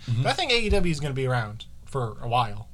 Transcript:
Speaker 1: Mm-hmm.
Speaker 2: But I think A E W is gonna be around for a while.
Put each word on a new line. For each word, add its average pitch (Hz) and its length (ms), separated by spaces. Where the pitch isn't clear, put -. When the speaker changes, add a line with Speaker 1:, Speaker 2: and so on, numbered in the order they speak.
Speaker 1:
Mm-hmm. 120 140
Speaker 2:
But 175 80
I - 40
think 320 180
A 240 80
E 214 80
W 185 220
is 147 100
gonna 143 140
be 131 120
around 110 380
for 117 380
a 120 60
while. 107 460